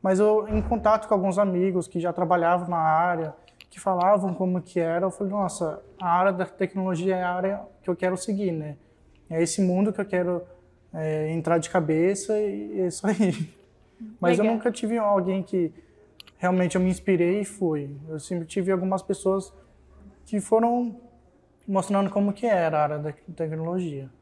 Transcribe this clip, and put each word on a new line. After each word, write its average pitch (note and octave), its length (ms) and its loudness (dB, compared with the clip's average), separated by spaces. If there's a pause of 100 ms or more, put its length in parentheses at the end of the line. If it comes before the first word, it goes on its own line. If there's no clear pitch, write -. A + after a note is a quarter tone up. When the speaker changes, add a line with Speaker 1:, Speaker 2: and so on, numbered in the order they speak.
Speaker 1:
Mas F#3+ 180 2
eu, G#3+ 280 4
em G#3+ 140 0
contato G#3+ 460 0
com - 60 2
alguns F#3+ 240 0
amigos F#3 500 0
que - 120 -6
já E3+ 120 -2
trabalhavam F3 560 2
na F3 100 -2
área, D#3+ 580 2 (340)
que - 100 -20
falavam F#3+ 540 2
como F3+ 280 0
que - 180 -4
era, E3+ 260 0
eu G3 60 0
falei, G3 220 -4
"Nossa, F3 500 -4 (160)
a F3 100 -4
área F3+ 220 4
da F3+ 140 -2
tecnologia F#3 720 -2
é F3+ 60 -2
a F3+ 60 -2
área F#3+ 320 -2 (220)
que - 60 -8
eu F3+ 60 2
quero F#3 200 0
seguir, G3 360 -2
né? D3+ 260 -6 (520)
É E3 140 0
esse E3+ 180 0
mundo F#3+ 300 4
que - 80 -6
eu G3 60 0
quero, F3+ 360 0 (520)
é, D#3 380 -2
entrar E3 260 2
de D#3+ 120 -2
cabeça F3+ 680 2
e G#3 420 -4
é F#3 60 0
isso F3 180 -6
aí." F#3+ 480 0 (280)
<laughs> - 400 -20
Mas F3 160 4
eu G#3 60 2
Speaker 2:
Legal. A3 120 2
Speaker 1:
nunca A3+ 160 -2
tive A3+ 260 -4
alguém F#3+ 460 0
que E3+ 300 -2 (640)
realmente F#3 380 0
eu F#3 60 2
me F#3 80 2
inspirei F3+ 520 2
e G3 40 -4
fui. D3 520 -4 (100)
Eu D#3 120 -8
sempre E3+ 260 -6
tive F#3 260 -2
algumas F#3 300 0
pessoas F#3+ 500 -2 (720)
que G#3+ 160 -4
foram A#3 560 2 (720)
mostrando G3 420 2
como G3+ 220 0
que G3+ 140 -6
era E3+ 320 2
a D3+ 60 4
área D3+ 160 -2
da D3+ 140 -6 (220)
tecnologia. D#3+ 720 -6 (120)